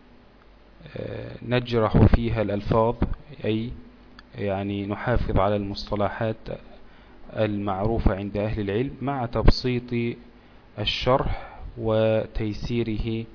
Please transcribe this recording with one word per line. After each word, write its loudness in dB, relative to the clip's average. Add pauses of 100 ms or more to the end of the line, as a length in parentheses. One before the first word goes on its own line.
(960)
آه، -10
نجرح 2
فيها 6
الألفاظ، 2 (500)
أي 0 (680)
يعني -2
نحافظ 0
على 4
المصطلحات -2 (960)
المعروفة 2
عند -6
أهل -2
العلم 0 (120)
مع -2
تبسيط 0 (640)
الشرح 0 (200)
وتيسيره 0 (100)